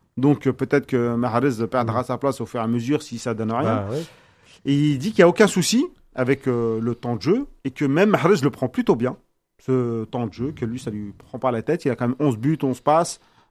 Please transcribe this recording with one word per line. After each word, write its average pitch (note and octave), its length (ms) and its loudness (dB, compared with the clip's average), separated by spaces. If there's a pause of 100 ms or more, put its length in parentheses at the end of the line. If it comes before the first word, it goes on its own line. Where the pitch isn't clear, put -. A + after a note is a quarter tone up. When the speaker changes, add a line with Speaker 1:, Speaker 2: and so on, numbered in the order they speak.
(180)
Speaker 1:
Donc, C#3 280 2
euh, C3 60 2
peut-être - 340 0
que A#2+ 300 0
Mahrez A#2 540 0
perdra B2 320 0
Speaker 2:
Hmm. - 20 -2
Speaker 1:
sa B2 140 -6
place C3+ 240 -2
au - 40 -6
fur A#2+ 140 -6
et - 20 -2
à A2 40 -2
mesure A#2+ 360 -2
si - 160 -12
ça A#2 140 -4
donne A2 200 -4
rien. A2+ 360 -2
Speaker 2:
Ah, - 20 -6
ouais. D3 120 -4 (640)
Speaker 1:
Et C#3 80 2
il D3 240 2
dit F#3 140 -4
qu'il - 80 4
n'y F3+ 40 10
a E3+ 40 10
aucun G3 180 6
souci G#3+ 400 2 (280)
avec, C3 340 0
euh, A#2 340 0
le A#2 120 -2
temps A#2+ 220 -6
de G#2 60 -8
jeu A3 240 0 (180)
et C3+ 60 -6
que D3 160 -4
même E3+ 240 4
Mahrez E3 320 2
le C#3 80 2
prend B2 180 -4
plutôt A3+ 260 2
bien, B2 220 -4 (480)
ce A#2+ 400 -2
temps A#2+ 220 -6
de G2 80 -8
jeu, C3+ 200 -6
que B2 120 -6
lui, A#2 120 -6
ça A#2+ 120 -8
lui G#2 260 -8
prend - 220 -14
pas C3 140 0
la A2+ 100 -2
tête. E3 240 -2
Il C3 40 0
a A2+ 60 -2
quand B2 120 -2
même C3 120 -2
onze C#3 160 2
buts, C#3 260 0
onze C3 180 -2
passes. D#3+ 400 2 (300)